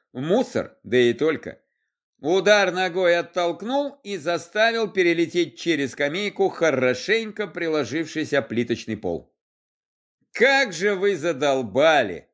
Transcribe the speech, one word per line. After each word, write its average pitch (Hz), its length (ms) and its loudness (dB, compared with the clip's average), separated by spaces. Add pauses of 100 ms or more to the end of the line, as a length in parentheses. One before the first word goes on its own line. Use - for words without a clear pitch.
(140)
Мусор, 151 680 -2
да 104 120 0
и 120 160 6
только. 139 480 -4 (600)
Удар 190 520 2
ногой 180 460 2
оттолкнул 185 840 -4
и 202 140 -8
заставил 208 720 -2
перелететь 170 680 0
через 143 340 -2
скамейку, 185 560 -2
хорошенько 170 1000 0
приложившись 156 840 -4
о 139 100 2
плиточный 113 540 -4
пол. 87 360 -8 (1000)
Как 269 400 2
же 190 240 -2
вы 196 200 0
задолбали, 135 1160 0